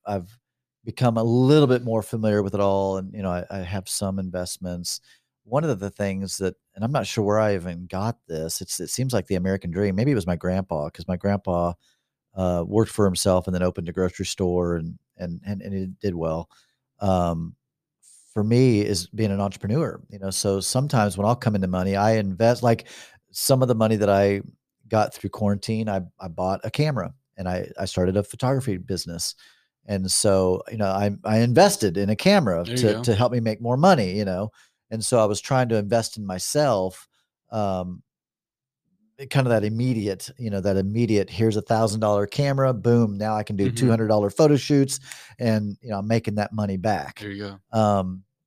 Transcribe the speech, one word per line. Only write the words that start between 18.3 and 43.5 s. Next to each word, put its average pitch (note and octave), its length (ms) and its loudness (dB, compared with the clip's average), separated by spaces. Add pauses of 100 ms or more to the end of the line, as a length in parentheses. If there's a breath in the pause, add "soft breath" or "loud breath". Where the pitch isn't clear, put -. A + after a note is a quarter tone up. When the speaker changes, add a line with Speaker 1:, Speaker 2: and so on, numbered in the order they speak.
Speaker 1:
for G#2+ 100 0
me A#2+ 360 6
is G2+ 260 -2
being G#2+ 240 -2
an G2 100 0
entrepreneur, G2+ 720 -4
you G#2 80 -16
know? F#2+ 120 -6
So G2 300 0
sometimes G#2+ 560 0
when G2+ 100 0
I'll A#2+ 100 4
come A2+ 180 0
into F#2+ 140 0
money, F#2 260 0
I G#2+ 220 4
invest, A2 480 2
like, A#2 240 2 (480 loud breath)
some C3 260 2
of B2+ 60 2
the B2 80 2
money A2 200 2
that G2+ 140 2
I G2+ 320 4 (460)
got G#2+ 260 0
through - 160 -8
quarantine, G#2+ 580 -2
I, G2 140 -2 (180)
I F2 80 -12
bought F#2 360 -4
a A#2 60 -8
camera C#3 440 -2 (220)
and F#2 120 -8
I, F#2 200 -4 (100)
I F#2+ 60 -6
started F#2 320 0
a G#2 80 2
photography C3 520 -2
business. F2 580 -8 (520 soft breath)
And F#2+ 240 -2
so, F#2+ 600 2
you A2+ 80 -8
know, G2+ 80 0
I, G2 240 0 (140)
I A2 160 2
invested A#2+ 560 4
in G2+ 140 0
a G#2+ 60 0
camera B2 480 2
Speaker 2:
There A2+ 100 -6
you B2+ 60 -2
Speaker 1:
to, A2 140 6
Speaker 2:
go. A2+ 100 -6
Speaker 1:
to A#2 100 2
help A2+ 180 2
me B2 80 0
make A2 200 -2
more A#2+ 160 -2
money, C#3+ 400 4
you G#2 80 0
know? F#2+ 260 -2 (400 soft breath)
And A2 140 -6
so B2 160 2
I A2 60 6
was G2+ 140 0
trying C3 300 0
to A2+ 60 2
invest G#2+ 400 0
in G#2+ 100 -10
myself, F#2+ 840 -2 (420)
um, F#2+ 520 -4 (1160)
it C#3 120 -14
kind C3+ 160 2
of A#2+ 40 2
that G#2+ 140 2
immediate, A2 760 -2
you A2+ 120 -6
know, G2 100 -2
that F#2+ 160 2
immediate, G2+ 540 2
"Here's A2 260 2
a G#2+ 60 -2
thousand A2 380 0
dollar G#2 260 2
camera, C3+ 460 0
boom, A2+ 460 2
now G#2+ 180 -2
I G#2+ 80 -2
can G#2 120 -6